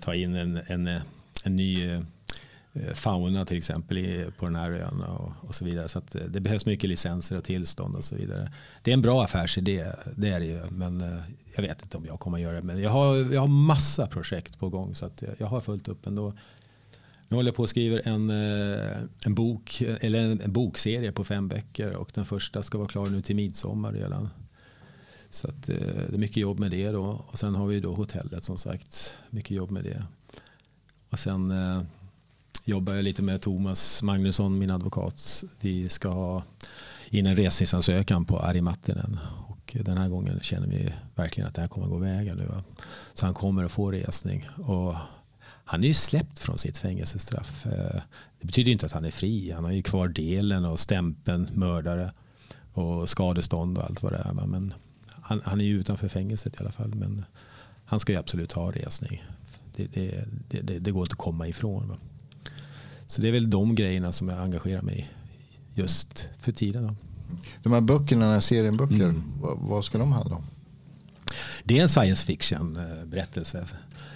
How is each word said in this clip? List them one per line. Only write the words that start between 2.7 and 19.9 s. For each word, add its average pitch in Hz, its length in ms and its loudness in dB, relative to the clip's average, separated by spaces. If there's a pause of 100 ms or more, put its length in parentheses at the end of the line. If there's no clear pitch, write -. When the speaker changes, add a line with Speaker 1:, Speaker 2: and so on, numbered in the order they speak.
Speaker 1:
fauna 92 520 0
till 87 120 -2
exempel 82 400 -4
i, 90 280 -2 (120)
på 92 80 -6
den 85 100 -2
här 85 160 -2
ön 87 300 -6
och, 90 300 -6 (100)
och - 140 -8
så 92 100 -4
vidare. 85 240 -4
Så 90 100 -6
att, - 160 -10
eh, - 60 -6
det 87 180 -6
behövs 104 260 0
mycket 98 240 2
licenser 90 480 0
och 85 60 -6
tillstånd 90 520 -2
och 95 80 -4
så - 120 -2
vidare. 50 360 -4 (320)
Det 117 80 6
är - 20 8
en 131 80 8
bra 120 220 8
affärsidé, 92 640 2 (300)
det 104 140 2
är 90 100 2
det 85 60 -2
ju. 82 240 -4
Men, 90 320 -4
eh, 87 200 -4 (340)
jag 104 80 0
vet 82 180 -4
inte - 160 -10
om 80 80 -10
jag 80 140 -10
kommer 87 180 -4
att 87 60 -2
göra 85 120 -4
det. 82 60 -6
Men 90 200 -4
jag 107 80 2
har, 135 440 4
jag 135 80 4
har 139 60 4
massa 143 600 6
projekt - 520 -6
på 95 100 -2
gång 95 260 -6
så 95 100 -6
att - 160 -12
jag, - 160 -8
jag 107 100 -4
har 120 140 -2
fullt 101 260 -6
upp 98 200 -10
ändå. 104 260 -4 (960)
Nu 117 100 0
håller 123 120 4
jag 117 60 0
på 120 80 2
och 107 60 2
skriver 117 380 2
en, 110 220 2
eh, 104 680 0 (280)
en 104 100 2
bok, 117 460 0 (200)